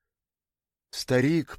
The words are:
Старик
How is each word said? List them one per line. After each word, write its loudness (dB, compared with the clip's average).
Старик 0